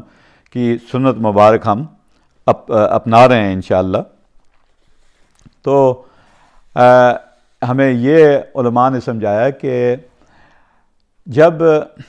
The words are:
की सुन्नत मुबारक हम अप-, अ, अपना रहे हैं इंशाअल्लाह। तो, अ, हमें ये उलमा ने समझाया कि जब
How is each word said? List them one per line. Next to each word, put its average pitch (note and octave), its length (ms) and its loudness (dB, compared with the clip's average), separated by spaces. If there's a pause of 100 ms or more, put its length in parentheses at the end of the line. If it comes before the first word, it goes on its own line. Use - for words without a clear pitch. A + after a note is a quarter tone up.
(540)
की A#2+ 240 -4
सुन्नत B2+ 380 -4
मुबारक G#2+ 500 2
हम A2+ 300 -6 (520)
अप-, - 240 -4
अ, G#2+ 160 0
अपना A2+ 380 2
रहे B2 140 2
हैं G2 140 -4
इंशाअल्लाह। F#2+ 480 -4 (1600)
तो, C3+ 420 0 (720)
अ, B2 360 4 (500)
हमें C3 280 -2
ये C#3+ 640 2
उलमा B2 340 -2
ने C3 100 -6
समझाया A2+ 500 -4
कि B2+ 560 -6 (1200)
जब D#3 560 2 (240)